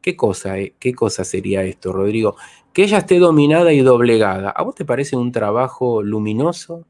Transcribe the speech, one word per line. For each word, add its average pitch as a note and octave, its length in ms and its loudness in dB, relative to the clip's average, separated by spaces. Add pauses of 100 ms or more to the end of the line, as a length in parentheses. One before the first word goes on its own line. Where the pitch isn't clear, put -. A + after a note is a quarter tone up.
¿Qué F3+ 140 -4
cosa, G2 420 -4
eh? G2 220 -8
¿Qué B2+ 140 -2
cosa G2+ 300 -2
sería G2 400 -4
esto, F#2 280 -8
Rodrigo? G#2 440 -2 (360)
Que F#3+ 120 2
ella G3+ 140 2
esté F3+ 200 2
dominada D#3+ 540 4
y C#3 80 4
doblegada, A2+ 680 2
¿a - 140 -6
vos C4 120 -8
te - 100 -10
parece C#3 300 -4
un A#2+ 160 -4
trabajo A#2 720 -2
luminoso? A2+ 880 -4